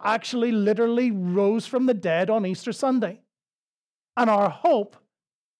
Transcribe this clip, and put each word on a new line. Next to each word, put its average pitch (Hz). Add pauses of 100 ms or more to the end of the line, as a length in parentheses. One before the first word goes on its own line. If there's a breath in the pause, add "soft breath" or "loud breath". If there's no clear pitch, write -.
actually 233
literally 233
rose 202
from 254
the 254
dead 175
on 220
Easter 185
Sunday. 226 (920)
And 240
our 202
hope 208 (640)